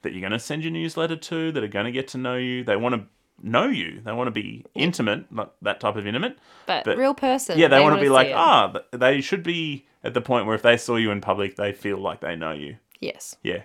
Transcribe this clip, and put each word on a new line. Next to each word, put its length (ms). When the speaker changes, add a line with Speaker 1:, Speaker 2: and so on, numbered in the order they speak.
Speaker 1:
that 100
you're 80
gonna 180
send 240
your 100
newsletter 440
to, 360
that 120
are 40
gonna 220
get 180
to 100
know 180
you. 260
They 140
wanna 300
know 260
you. 360
They 80
wanna 180
be 440
Speaker 2:
Yeah. 80
Speaker 1:
intimate, 420
like, 140
that 180
type 160
of 100
intimate. 300
Speaker 2:
But 180
Speaker 1:
But 140
Speaker 2:
real 160
person, 440
Speaker 1:
yeah, 100
they 80
Speaker 2:
they 60
Speaker 1:
wanna 120
Speaker 2:
wanna 100
Speaker 1:
be 60
like, 160
Speaker 2:
see 60
it. 40
Speaker 1:
"Ah, 360
th-, 200
they 300
should 200
be 440
at 80
the 80
point 240
where 100
if 80
they 140
saw 200
you 160
in 100
public, 340
they 160
feel 240
like 240
they 160
know 160
you." 240
Speaker 2:
Yes. 420
Speaker 1:
Yeah, 220